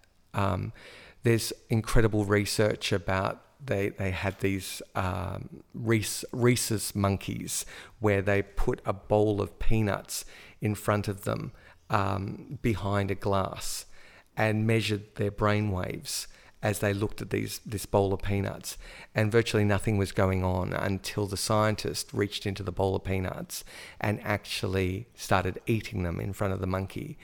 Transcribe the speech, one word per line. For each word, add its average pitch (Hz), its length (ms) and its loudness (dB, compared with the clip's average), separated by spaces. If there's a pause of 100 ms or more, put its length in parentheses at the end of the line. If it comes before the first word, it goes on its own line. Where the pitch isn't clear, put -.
(340)
Um, 98 400 -2 (500)
there's 117 300 2 (160)
incredible 110 560 4
research 104 680 2
about, 95 500 -2 (240)
they, 101 240 0
they 95 220 -4
had 95 300 -2
these, 98 400 -2 (140)
um, 92 680 -4 (100)
rhes-, 113 580 0
rhesus 117 600 2
monkeys 98 720 -2 (340)
where 101 220 4
they 98 200 2
put - 440 0
a 110 80 0
bowl 104 480 2
of 95 180 -6
peanuts - 680 4 (360)
in 107 140 0
front 104 320 0
of 98 160 -6
them, - 300 -4 (360)
um, 98 720 -2
behind 101 500 0
a 98 40 -2
glass - 720 -2 (520)
and 110 300 2
measured 107 480 0
their 101 160 -2
brainwaves 104 960 0 (340)
as 104 180 0
they 104 140 2
looked 101 280 -2
at 107 80 -8
these, 104 360 -4
this 107 200 -6
bowl 98 260 4
of 98 100 -2
peanuts, 101 560 -4 (380)
and 107 160 2
virtually 110 320 4
nothing 104 340 2
was 98 140 2
going 95 320 2
on 92 300 0
until 98 520 -2
the 98 120 -4
scientist 107 720 0
reached 104 340 -2
into 98 180 -4
the 98 80 -6
bowl 95 260 2
of - 80 -6
peanuts 95 580 -4 (380)
and 107 240 0
actually 95 880 -2
started 92 420 0 (100)
eating 107 360 0
them 87 160 -2
in 104 140 -4
front 98 180 -2
of 98 80 -2
the 95 80 -2
monkey. 95 560 -4